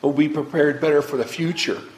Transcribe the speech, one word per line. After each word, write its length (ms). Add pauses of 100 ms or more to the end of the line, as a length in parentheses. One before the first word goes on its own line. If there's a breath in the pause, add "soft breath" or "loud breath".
We'll 120
be 160
prepared 520
better 200
for 160
the 80
future. 560 (160)